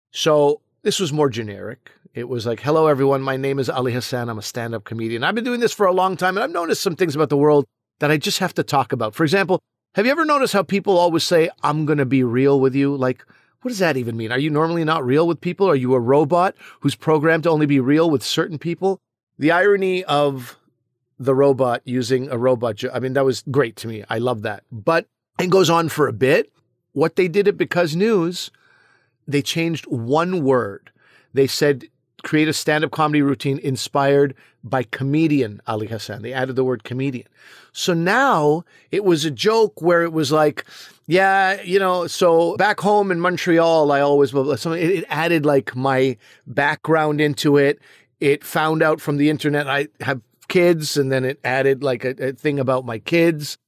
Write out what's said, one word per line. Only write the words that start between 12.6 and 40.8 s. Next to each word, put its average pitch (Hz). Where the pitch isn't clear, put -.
you'? 139
Like, 127
what 254
does 226
that 165
even 117
mean? 113
Are 127
you 151
normally 165
not 156
real 143
with 170
people? 180
Are 156
you 127
a 127
robot 151
who's 143
programmed 160
to 170
only 156
be 143
real 147
with 143
certain -
people? 180
The 156
irony 185
of 143
the 131
robot 131
using 127
a 131
robot 120
jo-, 127
I 123
mean, 131
that 135
was 131
great 123
to -
me. 110
I 117
love 120
that. 104
But 160
it 180
goes 160
on 170
for 143
a 117
bit. 131
What 143
they 185
did 190
at 202
Because 170
News, 185
they 143
changed 165
one 156
word. 120
They 135
said, 143
"Create 156
a 151
stand-up 151
comedy 151
routine 139
inspired 139
by 127
comedian 139
Ali 110
Hassan." 107
They 117
added 131
the 131
word 127
comedian. 131
So -
now 170
it 202
was 165
a 160
joke 214
where 170
it 165
was 151
like, 156